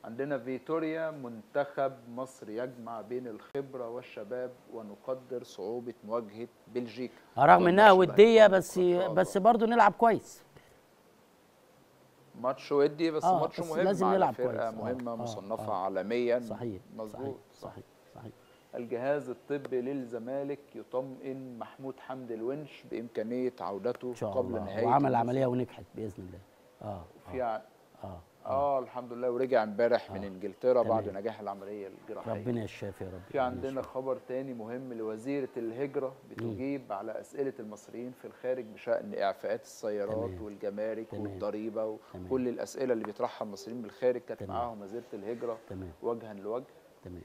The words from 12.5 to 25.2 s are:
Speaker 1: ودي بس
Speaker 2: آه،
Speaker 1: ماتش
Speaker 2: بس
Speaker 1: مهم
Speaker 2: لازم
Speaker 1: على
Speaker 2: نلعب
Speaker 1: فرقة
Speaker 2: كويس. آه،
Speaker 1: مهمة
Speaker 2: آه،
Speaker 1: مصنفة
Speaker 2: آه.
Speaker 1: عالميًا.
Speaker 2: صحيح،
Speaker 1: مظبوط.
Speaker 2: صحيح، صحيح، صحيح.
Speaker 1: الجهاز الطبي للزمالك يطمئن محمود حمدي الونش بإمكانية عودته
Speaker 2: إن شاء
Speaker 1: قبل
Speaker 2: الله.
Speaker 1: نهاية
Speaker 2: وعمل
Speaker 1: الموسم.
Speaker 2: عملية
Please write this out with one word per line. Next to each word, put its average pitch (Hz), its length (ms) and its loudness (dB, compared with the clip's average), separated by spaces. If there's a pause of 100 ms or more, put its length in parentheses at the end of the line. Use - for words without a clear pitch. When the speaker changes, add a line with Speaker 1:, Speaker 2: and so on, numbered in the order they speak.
Speaker 1:
ودي 151 400 4
بس 151 120 -2
Speaker 2:
آه، 175 180 6
Speaker 1:
ماتش 147 180 -2
Speaker 2:
بس 170 120 -4
Speaker 1:
مهم 156 80 -2
Speaker 2:
لازم 185 260 2
Speaker 1:
على 196 120 4
Speaker 2:
نلعب 156 160 4
Speaker 1:
فرقة 127 180 -2
Speaker 2:
كويس. 113 100 -4
آه، 113 100 -2
Speaker 1:
مهمة 117 400 -6
Speaker 2:
آه، 117 40 -6
Speaker 1:
مصنفة 110 560 -6
Speaker 2:
آه. 92 120 -2
Speaker 1:
عالميًا. 117 560 0
Speaker 2:
صحيح، 110 420 -8 (140)
Speaker 1:
مظبوط. 110 400 -8 (180)
Speaker 2:
صحيح، - 200 -14
صحيح، 98 100 -16 (320)
صحيح. 110 160 -16 (440)
Speaker 1:
الجهاز 127 540 -2
الطبي 127 520 -4
للزمالك 131 800 -6 (160)
يطمئن 131 840 -8
محمود 131 400 -12
حمدي 127 340 -10
الونش 131 580 -6
بإمكانية 120 680 -4
عودته 101 480 -4
Speaker 2:
إن 120 60 -6
شاء 110 160 -4
Speaker 1:
قبل 98 160 0
Speaker 2:
الله. 104 160 -4
Speaker 1:
نهاية 104 220 -2
Speaker 2:
وعمل 135 200 6
Speaker 1:
الموسم. 127 100 2
Speaker 2:
عملية 123 300 2